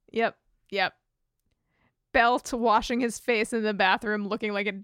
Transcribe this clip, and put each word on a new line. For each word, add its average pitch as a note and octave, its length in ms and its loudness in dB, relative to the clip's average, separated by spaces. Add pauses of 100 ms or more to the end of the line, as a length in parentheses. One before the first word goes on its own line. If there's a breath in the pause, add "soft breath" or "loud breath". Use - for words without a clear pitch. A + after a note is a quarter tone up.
(120)
Yep, A3+ 260 -2 (320)
yep. F#3+ 240 0 (1200)
Belt B3 400 2
washing A#3 460 0
his A#3+ 180 -2
face A3+ 340 0
in A3+ 120 -2
the G#3+ 100 0
bathroom, G3+ 540 0
looking G#3 260 -4
like G3+ 140 -2
a G3+ 160 -4